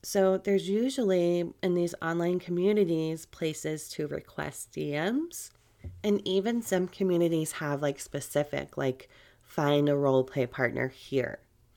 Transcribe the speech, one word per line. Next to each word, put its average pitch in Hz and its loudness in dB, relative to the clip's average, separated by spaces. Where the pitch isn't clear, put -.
So 190 2
there's 190 0
usually 190 2
in 180 2
these 175 0
online 170 0
communities 175 0
places 156 -6
to 151 -6
request 147 -10
D 151 -4
Ms, 226 -4
and 202 2
even 196 0
some 185 0
communities 170 2
have, 143 -4
like, 143 0
specific, 143 -4
like, 135 -2
find 147 2
a 143 4
role 135 4
play 131 -2
partner 123 0
here. - -4